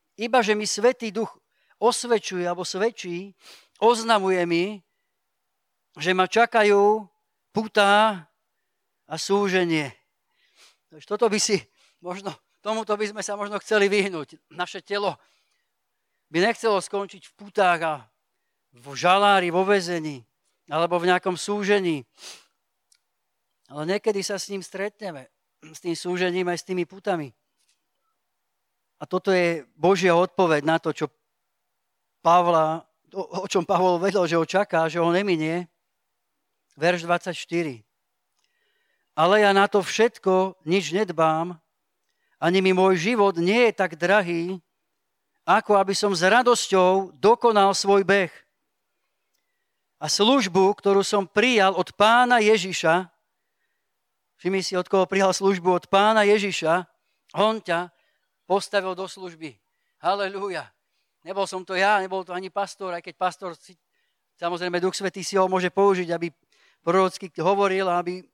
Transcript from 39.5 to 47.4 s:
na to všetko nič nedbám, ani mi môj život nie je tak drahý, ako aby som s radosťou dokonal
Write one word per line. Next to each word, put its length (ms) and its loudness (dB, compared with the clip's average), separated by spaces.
na 160 4
to 80 2
všetko 880 0
nič 240 0
nedbám, 680 -2
ani 240 2
mi 80 4
môj 240 4
život 400 0
nie 340 2
je 60 -2
tak 240 -4
drahý, 580 0
ako 320 2
aby 160 2
som 240 0
s 80 -4
radosťou 960 2
dokonal 560 4